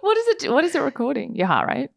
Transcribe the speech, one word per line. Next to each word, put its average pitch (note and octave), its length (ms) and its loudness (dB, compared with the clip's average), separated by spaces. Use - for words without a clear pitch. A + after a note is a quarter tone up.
What G#4+ 160 2
is A4+ 280 0
it, - 80 -2
what C#4+ 120 4
is E4+ 100 -2
it E4+ 60 0
recording? B3 540 -4
Your F3+ 140 0
heart B2+ 200 2
rate? C4+ 280 -4